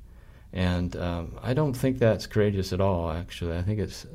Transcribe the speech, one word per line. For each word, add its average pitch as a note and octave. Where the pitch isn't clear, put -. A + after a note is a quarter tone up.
And, F2+
um, E2+
I A#2+
don't D3
think C3
that's A2
courageous G2+
at F2+
all, F2+
actually. E2+
I F2
think G#2+
it's -